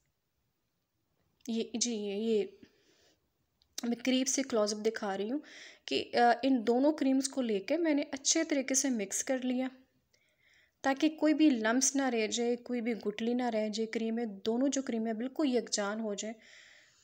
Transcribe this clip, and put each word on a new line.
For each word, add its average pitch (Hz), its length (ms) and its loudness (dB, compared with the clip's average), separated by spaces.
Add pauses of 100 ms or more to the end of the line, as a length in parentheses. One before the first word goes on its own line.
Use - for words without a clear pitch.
(1500)
ये 226 280 -4
जी, 233 180 -2
ये, 208 220 -4
ये 220 420 0 (1300)
मैं 233 120 -2
करीब 262 300 0
से - 160 -2
क्लोजअप 214 360 0
दिखा 214 360 -2
रही 202 140 -4
हूँ 294 140 -4 (460)
कि, 277 120 0
अ, 240 440 4
इन 262 200 2
दोनों 254 280 4
क्रीम्स 269 360 2
को - 120 -4
लेके 220 360 0
मैंने 311 260 2
अच्छे 320 420 -2
तरीके 269 300 -2
से 262 160 0
मिक्स 202 320 -4
कर 262 200 -4
लिया, 254 280 -2 (1120)
ताकि 269 240 2
कोई 311 260 2
भी 302 160 6
लम्स 240 460 2
ना 269 120 2
रह 226 180 2
जाए, 233 300 0
कोई 240 240 -4
भी 226 140 -2
गुठली 214 400 -2
ना 247 140 0
रह 214 200 0
जाए 220 180 -2
क्रीम 226 280 -2
में। 226 240 -4
दोनों 240 300 0
जो 269 140 0
क्रीमें 226 360 -2
बिल्कुल 262 380 0
यकजान 220 440 -2
हो 214 140 -4
जाए। 214 200 -8 (680)